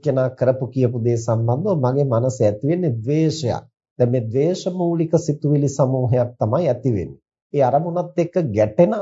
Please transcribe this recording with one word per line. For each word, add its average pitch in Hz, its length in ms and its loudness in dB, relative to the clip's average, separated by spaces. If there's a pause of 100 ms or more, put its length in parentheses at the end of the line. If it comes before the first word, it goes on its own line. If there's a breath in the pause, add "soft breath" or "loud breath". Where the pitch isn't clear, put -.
කෙනා 131 280 0
කරපු 127 380 0
කියපු 123 320 0
දේ 117 180 0
සම්බන්ධව 120 640 0
මගේ 135 260 2
මනසේ 120 420 0
ඇති 104 200 -2
වෙන්නේ 170 260 0
ද්වේෂයක්. 131 680 -2 (360)
දැන් 120 120 4
මේ 127 100 0
ද්වේෂ 139 480 -2
මූලික 170 460 -2
සිතුවිලි 147 540 0
සමූහයක් 127 640 0
තමයි 131 320 0
ඇති 127 260 -2
වෙන්නේ. 90 260 -6 (340)
ඒ 143 100 2
අරමුණත් 165 560 -2
එක්ක 170 160 -2 (120)
ගැටෙන 107 540 2